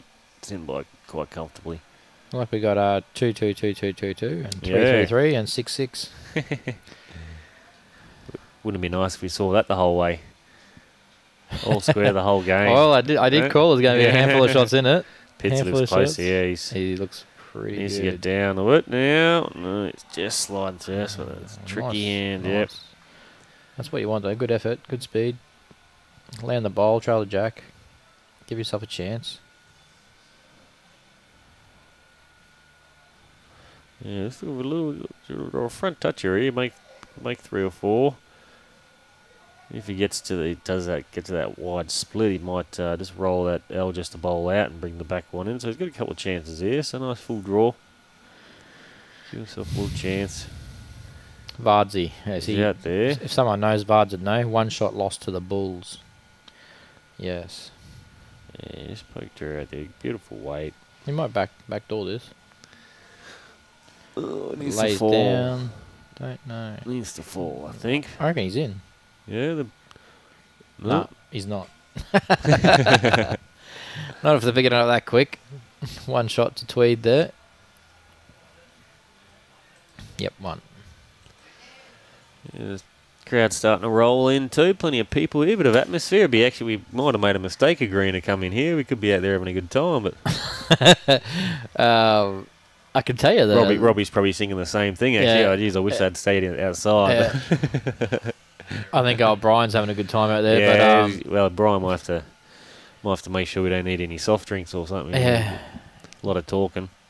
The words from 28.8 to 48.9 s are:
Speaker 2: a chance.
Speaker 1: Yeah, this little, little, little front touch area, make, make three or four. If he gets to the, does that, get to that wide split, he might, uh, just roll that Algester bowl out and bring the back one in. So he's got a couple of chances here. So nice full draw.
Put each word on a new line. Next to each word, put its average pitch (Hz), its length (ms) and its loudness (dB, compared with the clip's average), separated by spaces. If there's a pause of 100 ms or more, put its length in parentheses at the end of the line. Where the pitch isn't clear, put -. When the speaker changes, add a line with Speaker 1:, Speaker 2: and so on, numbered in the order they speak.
Speaker 2:
a 110 40 -12
chance. 104 520 -10 (4000)
Speaker 1:
Yeah, 101 200 -8
this 120 180 -12
little, 156 200 -10
little, 151 440 -6 (220)
little - 400 -6
front 180 320 -6
touch - 240 -4
area, 104 280 2
make, 123 200 -4 (500)
make 120 160 -8
three 98 240 -6
or 95 80 -2
four. 117 460 0 (1500)
If 107 180 -14
he 101 80 -8
gets 98 260 -2
to 95 140 -6
the, 82 180 -4 (100)
does 92 220 -4
that, 85 240 -6
get - 160 -10
to 95 60 -10
that 57 260 -6
wide 87 320 -6
split, 107 420 -2
he 90 60 -4
might, 90 400 -8
uh, 87 180 -4
just 92 200 -12
roll 90 280 0
that 87 240 -4
Algester 90 520 -8
bowl 87 280 -4
out 95 220 0
and 82 100 -18
bring 85 180 -12
the 85 60 -12
back 90 280 -6
one 92 160 -8
in. 123 100 -8
So 117 80 -14
he's 117 100 -8
got 180 120 -10
a - 20 -14
couple - 220 -8
of - 60 -14
chances 82 420 -8
here. 120 240 -2
So 127 140 -10
nice 127 200 -8
full 113 220 -10
draw. 104 320 2 (1600)